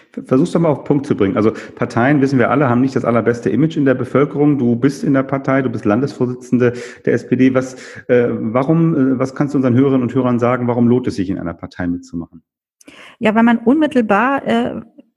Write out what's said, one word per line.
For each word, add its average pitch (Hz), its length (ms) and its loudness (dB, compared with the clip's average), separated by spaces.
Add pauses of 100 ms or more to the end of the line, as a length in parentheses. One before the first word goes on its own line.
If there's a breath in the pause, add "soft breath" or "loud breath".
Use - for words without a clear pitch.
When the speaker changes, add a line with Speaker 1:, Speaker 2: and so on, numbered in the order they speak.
(240 loud breath)
Speaker 1:
Versuch's 139 280 0
doch 175 100 0
mal 165 80 2
auf 139 100 0
den - 60 -16
Punkt 143 200 0
zu 113 100 -2
bringen. 95 200 0
Also 107 160 2 (240 loud breath)
Parteien, 127 460 0
wissen 135 180 2
wir 107 100 2
alle, 135 200 2
haben 120 100 2
nicht 131 160 0
das 120 80 -2
allerbeste 117 460 0
Image 156 260 0
in 147 80 0
der 135 100 4
Bevölkerung. 143 640 0
Du 120 200 0
bist 135 260 -2
in 147 100 0
der 135 100 2
Partei, 135 380 -2
du 131 80 -2
bist 117 140 -8
Landesvorsitzende 123 880 0 (340 loud breath)
der 139 80 2
S 120 140 -2
P 127 80 0
D. 131 180 4
Was, 131 220 -2 (320 loud breath)
äh, 120 240 2
warum, 143 640 0
äh, 131 240 0
was 131 160 -4
kannst 143 180 -2
du 151 40 0
unseren 127 180 2
Hörerinnen 135 280 2
und 117 120 -4
Hörern 123 240 0
sagen, 123 280 0
warum 120 200 2
lohnt 123 200 2
es 101 80 -4
sich, 92 140 -4
in 90 80 -4
einer 85 160 -8
Partei 85 320 -10
mitzumachen? 85 580 -8 (760 loud breath)
Speaker 2:
Ja, 214 160 0
weil 226 80 4
man 233 140 4
unmittelbar, 247 920 0
äh, 233 340 -2 (360)